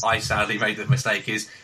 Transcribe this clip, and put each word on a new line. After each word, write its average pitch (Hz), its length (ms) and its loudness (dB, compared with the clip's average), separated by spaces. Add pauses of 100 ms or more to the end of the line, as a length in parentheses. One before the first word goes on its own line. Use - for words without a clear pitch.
I 113 140 4
sadly 107 400 0
made 107 200 0
the 101 100 -4
mistake, 110 420 2
is 110 180 -4 (160)